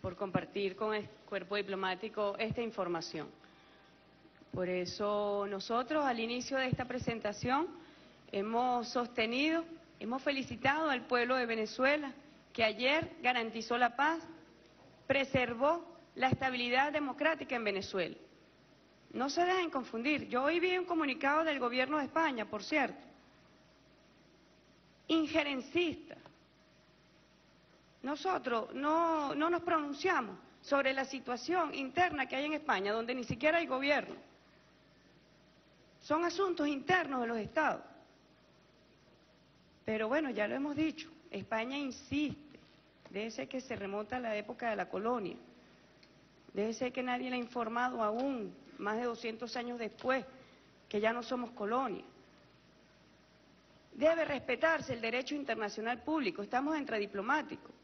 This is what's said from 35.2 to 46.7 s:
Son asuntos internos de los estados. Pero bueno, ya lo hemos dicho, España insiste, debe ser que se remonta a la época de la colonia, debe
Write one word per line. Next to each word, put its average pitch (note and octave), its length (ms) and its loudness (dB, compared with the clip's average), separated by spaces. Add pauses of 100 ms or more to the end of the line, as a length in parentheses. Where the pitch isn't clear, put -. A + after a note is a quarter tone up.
Son D#4 220 2
asuntos F4 440 2
internos C#4+ 540 0
de A3+ 60 0
los A#3 100 -2
estados. C4+ 440 0 (2000)
Pero A3 240 0
bueno, C#4+ 220 2
ya G#3 180 0
lo A#3 80 -2
hemos C#4+ 220 -2
dicho, D#4 320 -2 (200)
España A3+ 480 -4
insiste, C#4 800 -4 (520)
debe A3 220 -4
ser C4 180 -8
que C4 100 -4
se B3 160 -6
remonta G3+ 400 -4
a B3+ 60 -2
la A3 160 -2
época A#3 320 -4
de G#3 80 0
la F3+ 100 -2
colonia, G#3+ 480 -2 (1160)
debe G#3+ 200 0